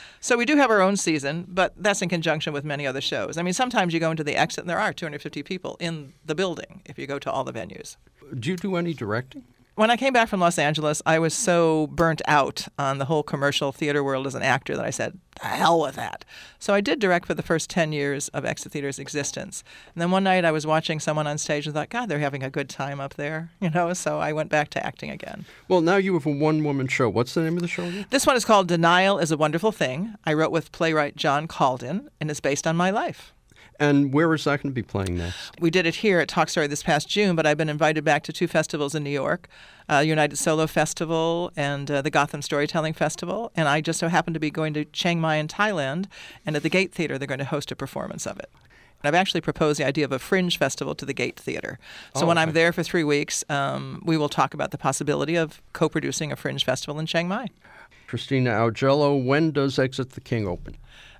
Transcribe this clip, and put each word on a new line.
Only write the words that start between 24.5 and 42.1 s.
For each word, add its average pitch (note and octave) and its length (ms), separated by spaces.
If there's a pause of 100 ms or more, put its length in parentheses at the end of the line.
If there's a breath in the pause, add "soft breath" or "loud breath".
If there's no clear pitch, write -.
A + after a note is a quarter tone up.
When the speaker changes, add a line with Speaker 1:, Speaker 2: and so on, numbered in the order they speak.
Speaker 1:
to - 160
acting - 240
again. - 340 (240 loud breath)
Speaker 2:
Well, F3+ 140
now F3 140
you F#3+ 180
have D3 100
a D3+ 60
one-woman D3 560
show. B2 240
What's A2+ 240
the E3 80
name D#3+ 140
of F3 60
the E3+ 60
show F3 160
again? F#3 240
Speaker 1:
This C4+ 180
one C#4 100
is A3+ 100
called G3 220
Denial F3 500
is D3+ 120
a D#3+ 60
Wonderful D#3+ 360
Thing. E3 420 (100)
I D#3+ 80
wrote D3+ 200
with D#3 200
playwright D#3 440
John D3 300
Calden, C3+ 600 (100)
and D3+ 120
it's D3+ 100
based C#3+ 260
on D#3+ 100
my F3+ 120
life. A#3 460 (440 loud breath)
Speaker 2:
And C#3+ 360
where D#3+ 180
is D3+ 120
that C#3+ 180
gonna C#3+ 100
be B2 100
playing F#2+ 360
next? - 420
Speaker 1:
We E3+ 100
did F3 140
it E3 120
here G3 220
at C#3+ 100
Talk D#3+ 200
Story D#3 180
this C#3+ 160
past D#3 280
June, G3 260
but D#3+ 80
I've D3+ 140
been D#3+ 100
invited D3+ 360
back D#3 180
to - 100
two F3 140
festivals D#3 480
in D3+ 100
New C#3+ 60
York, C#3+ 380 (420 loud breath)
uh, D3 80
United D3+ 400
Solo D#3+ 280
Festival E3 880
and, C#3+ 340
uh, C#3+ 100
the C#3+ 80
Gotham D3 320